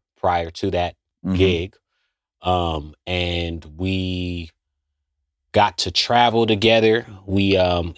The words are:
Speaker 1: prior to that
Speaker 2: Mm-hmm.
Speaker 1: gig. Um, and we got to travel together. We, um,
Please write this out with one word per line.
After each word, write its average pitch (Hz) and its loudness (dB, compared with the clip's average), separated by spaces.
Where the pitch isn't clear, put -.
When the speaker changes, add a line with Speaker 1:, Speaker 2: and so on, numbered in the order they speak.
Speaker 1:
prior 87 -2
to - -4
that 87 -2
Speaker 2:
Mm-hmm. 92 -2
Speaker 1:
gig. 92 0
Um, 82 -2
and 87 -4
we 90 -6
got 104 2
to - -4
travel 117 2
together. 110 4
We, 98 2
um, 87 0